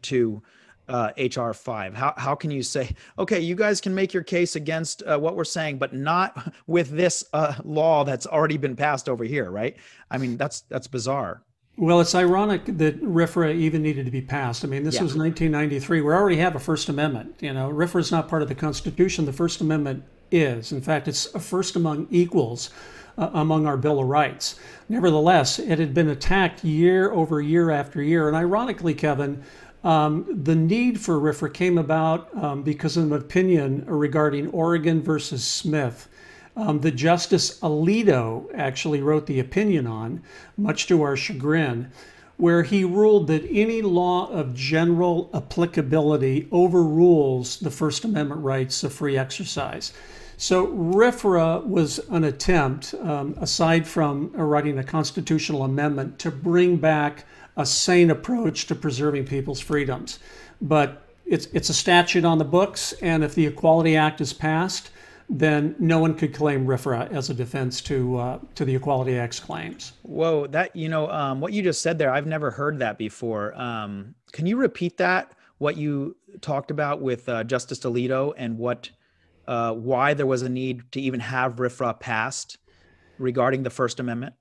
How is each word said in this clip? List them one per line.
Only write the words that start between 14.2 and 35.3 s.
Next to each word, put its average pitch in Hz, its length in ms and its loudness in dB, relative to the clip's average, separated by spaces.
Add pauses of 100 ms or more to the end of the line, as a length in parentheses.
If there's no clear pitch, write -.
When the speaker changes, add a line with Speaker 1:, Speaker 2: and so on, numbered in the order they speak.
Speaker 2:
passed. 135 440 -4
I - 20 -4
mean, 139 160 -2
this 147 120 0
Speaker 1:
Yeah. 196 80 0
Speaker 2:
was 151 120 -2
nineteen 160 360 0
ninety-three. 147 500 0
We 147 100 2
already 185 240 4
have 165 200 2
a 131 40 -4
First 151 300 -2
Amendment. 143 500 -2
You 139 140 -6
know, 131 160 -2
rfra 170 320 0
is - 100 -2
not 160 160 2
part 160 140 0
of 139 80 -2
the 135 60 -4
Constitution. 175 680 0
The 139 100 -2
First 170 280 -2
Amendment 147 420 -2 (260)
is. 135 440 0
In 135 80 -4
fact, 147 260 -2
it's - 260 -4
a 196 60 -6
first 185 380 -4
among 156 340 -2
equals, 170 600 0 (460)
uh, 190 160 -2
among 156 320 2
our 143 120 0
Bill 139 240 0
of 131 60 0
Rights. 139 520 -2 (300)
Nevertheless, 170 720 4
it 165 200 0
had 147 140 0
been 160 160 2
attacked 180 560 0
year 175 460 4
over 160 300 0
year 165 300 4
after 143 300 -2
year. 156 260 4
And 151 80 2
ironically, 175 580 0
Kevin, 139 480 -2 (420)
um, 156 420 2 (180)
the 160 120 4
need 214 440 2
for 165 200 0
rfra 147 340 0
came 180 240 2
about, 160 600 0
um, 143 260 -4
because 151 340 -2
of 165 80 4
an 147 120 0
opinion 151 720 2
regarding 147 640 0
Oregon 165 520 2
versus 143 420 -2